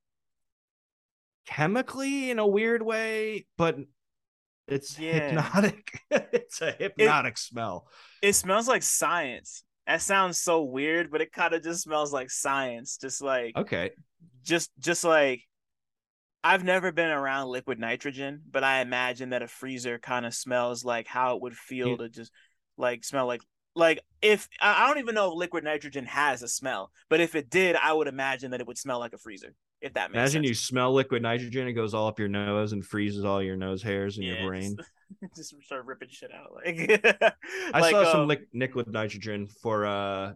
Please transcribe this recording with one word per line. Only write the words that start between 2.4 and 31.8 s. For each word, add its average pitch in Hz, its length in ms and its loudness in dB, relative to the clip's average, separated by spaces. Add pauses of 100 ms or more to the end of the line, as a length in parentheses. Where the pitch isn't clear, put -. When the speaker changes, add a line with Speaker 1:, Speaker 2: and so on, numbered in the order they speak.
Speaker 1:
weird 226 360 2
way, 220 640 -4 (100)
but 165 200 2 (880)
it's 139 300 -6
Speaker 2:
Yeah. 156 520 0
Speaker 1:
hypnotic. - 580 0
<laughs> - 40 -4
It's - 500 0
a 160 100 -2 (260)
Speaker 2:
It 151 200 6
Speaker 1:
hypnotic 123 200 -2
smell. 110 520 -8 (320)
Speaker 2:
it 202 120 6
smells 196 340 2
like 214 160 4
science. 151 800 -2 (240)
That 160 140 2
sounds 190 380 2
so 165 240 2
weird, 147 480 -2
but 156 100 0
it 165 120 -6
kinda 165 260 0
just 165 240 -6
smells 151 300 -2
like 131 160 -4
science. 135 680 -4
Just 135 240 -8
like 127 360 -2
Speaker 1:
Okay. 101 360 -4 (500)
Speaker 2:
just, 160 360 0
just 165 240 -2
like, 147 400 4 (1000)
I've 180 200 4
never 185 280 2
been 165 200 2
around 139 380 -2
liquid 127 300 -4
nitrogen, 139 680 -6
but 135 140 -2
I 135 180 4
imagine 127 500 -4
that 120 120 -2
a 117 40 -12
freezer 123 520 -8
kinda 120 320 -4
smells 123 540 -2
like 117 220 -4
how 127 280 0
it - 60 -6
would 120 160 -10
feel 123 320 -4
Speaker 1:
You 120 100 -4
Speaker 2:
to 117 100 -8
just, 113 220 -18 (460)
like, 123 280 -2
smell 131 220 0
like, 120 140 -4 (340)
like, 165 240 6 (220)
if, 208 260 4 (140)
I, 202 240 4
I - 20 6
don't 294 120 2
even 226 160 -4
know 196 160 2
if 160 60 -6
liquid 175 280 -4
nitrogen 147 420 -6
has 131 360 0
a 120 60 -12
smell, 117 420 -6 (180)
but 160 120 6
if 165 140 0
it 135 140 -4
did, 180 280 4
I 147 160 4
would 156 140 2
imagine 135 440 -4
that 123 100 -6
it 120 60 -10
would 120 120 -12
smell 127 200 -4
like 120 140 -8
a - 60 -16
freezer, 101 360 -18 (260)
if 135 140 -10
that 95 160 -2
makes 120 200 2
Speaker 1:
Imagine - 0 -
Speaker 2:
sense. 156 120 0
Speaker 1:
you 123 120 0
smell 127 380 0
liquid 131 280 2
nitrogen, 120 460 -2
it 120 60 -4
goes 110 200 -2